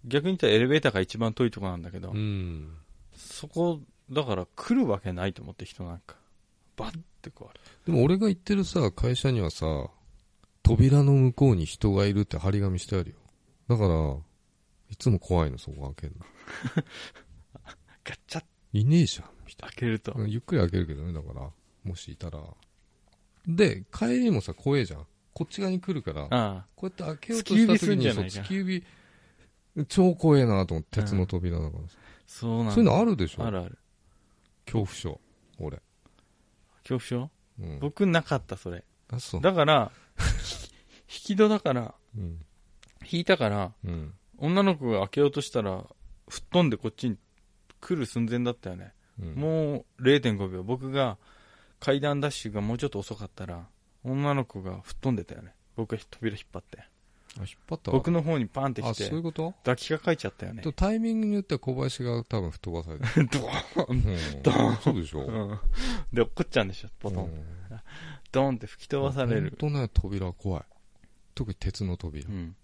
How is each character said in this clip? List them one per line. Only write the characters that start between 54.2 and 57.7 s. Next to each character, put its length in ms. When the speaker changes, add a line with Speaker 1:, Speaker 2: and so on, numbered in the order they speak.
Speaker 1:
の 120
子 160
が 200
吹 140
っ 60
飛 100
ん 40
で 80
た 100
よ 80
ね。 140
僕 200
が 60
扉 240
引 80
っ 100
張 60
っ 40
て。 200
Speaker 2:
あ、 0
引 60
っ 20
張 80